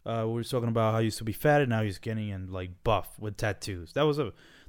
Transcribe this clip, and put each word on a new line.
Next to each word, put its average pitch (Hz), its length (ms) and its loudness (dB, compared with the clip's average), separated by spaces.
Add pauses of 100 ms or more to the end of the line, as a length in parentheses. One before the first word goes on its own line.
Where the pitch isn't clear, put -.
Uh, 113 200 -2
we 113 80 0
were 117 100 -2
talking 117 260 0
about 113 240 4
how 113 60 2
he 113 60 4
used 107 120 0
to - 60 -8
be 110 100 -4
fat 147 260 4
and 139 100 2
now 113 120 2
he's 101 160 -2
skinny 110 340 -6
and, 95 180 -8
like, 92 340 -8
buff 104 360 0
with 107 160 -6
tattoos. 95 580 -4
That 143 100 2
was 151 140 4
a, 123 140 -2 (380)